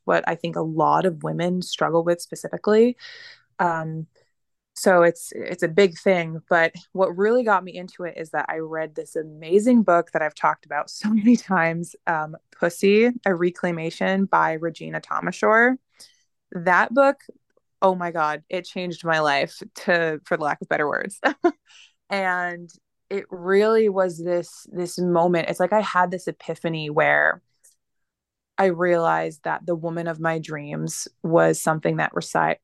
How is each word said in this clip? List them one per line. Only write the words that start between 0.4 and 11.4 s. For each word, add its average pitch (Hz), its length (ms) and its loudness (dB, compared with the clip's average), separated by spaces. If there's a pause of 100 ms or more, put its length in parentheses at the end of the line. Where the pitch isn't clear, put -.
a 165 60 -2
lot 160 440 2
of 156 180 -2
women 175 380 -2
struggle 160 420 -2
with 170 160 0
specifically. 220 800 0 (640)
Um, 160 480 -2 (680)
so 185 260 4
it's, 170 300 2
it's 175 320 -8
a 170 40 0
big 165 300 2
thing, 165 520 -2
but 165 220 2 (200)
what 185 260 -2
really 226 260 2
got 196 200 2
me 185 120 -14
into 180 280 -14
it 160 120 -10
is 160 140 -12
that 151 180 -4
I 160 100 -6
read 160 360 -8
this 156 220 -18
amazing 165 680 2
book 175 300 2
that 156 100 -2
I've 151 140 -4
talked 156 320 -2
about 147 240 -8
so - 180 -6
<laughs> 214 40 2
many 226 220 6
times, 170 600 -2 (100)